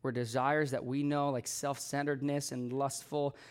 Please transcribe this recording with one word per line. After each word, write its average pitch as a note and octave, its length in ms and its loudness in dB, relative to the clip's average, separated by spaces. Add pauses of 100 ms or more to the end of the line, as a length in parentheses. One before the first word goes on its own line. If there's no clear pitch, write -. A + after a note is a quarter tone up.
where C3+ 120 -2
desires B2+ 600 2
that B2+ 120 0
we C3+ 180 0
know, C#3+ 280 2
like B2 160 -2
self-centeredness C#3+ 1040 -2
and B2 200 -4
lustful C#3 640 0 (140)